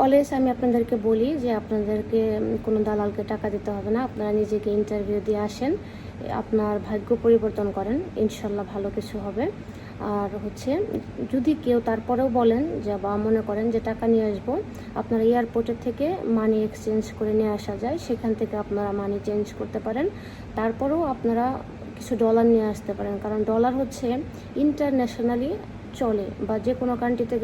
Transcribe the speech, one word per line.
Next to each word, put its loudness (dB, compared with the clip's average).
always 6
আমি 4
আপনাদেরকে 2
বলি 4
যে 0
আপনাদেরকে, 0
উম, -2
কোনো 2
দালালকে 0
টাকা -4
দিতে -4
হবে -4
না, 2
আপনারা -4
নিজেকে 0
ইন্টারভিউ 0
দিয়ে 2
আসেন, -2
আপনার 0
ভাগ্য -4
পরিবর্তন 4
করেন, 0
ইনশাল্লাহ -2
ভালো -2
কিছু -6
হবে। -2
আর -2
হচ্ছে -4
যদি 4
কেউ 4
তারপরেও 2
বলেন 6
যে 0
বা 0
মনে 4
করেন 0
যে 2
টাকা -2
নিয়ে 6
আসবো, -2
আপনারা 2
এয়ারপোর্টের 0
থেকে 0
মানি 4
এক্সচেঞ্জ -2
করে 0
নিয়ে 2
আসা -6
যায়, -2
সেখান 0
থেকে -2
আপনারা -2
মানি -2
চেঞ্জ 0
করতে -6
পারেন। -2
তারপরেও 0
আপনারা 0
কিছু -6
ডলার 6
নিয়ে 4
আসতে -6
পারেন, -4
কারণ -2
ডলার 4
হচ্ছে -4
ইন্টারন্যাশনালি 2
চলে, 2
বা 0
যে 2
কোনো 0
কান্ট্রিতে 0